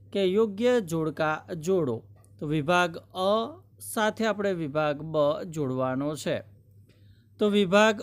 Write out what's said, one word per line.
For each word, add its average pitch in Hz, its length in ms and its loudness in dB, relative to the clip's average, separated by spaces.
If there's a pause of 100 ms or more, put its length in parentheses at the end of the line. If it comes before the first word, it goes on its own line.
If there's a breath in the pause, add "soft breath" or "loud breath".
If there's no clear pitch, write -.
(120)
કે 196 140 0
યોગ્ય 220 560 2
જોડકા 156 720 -2
જોડો. 156 480 0 (380)
તો 156 80 -8
વિભાગ 170 500 0 (160)
અ 220 460 -2 (200)
સાથે 214 460 -2
આપણે 202 280 0
વિભાગ 151 500 -2
બ 156 120 -6 (280)
જોડવાનો 139 720 -2
છે. 135 260 -4 (1000 soft breath)
તો 214 100 2
વિભાગ 202 540 4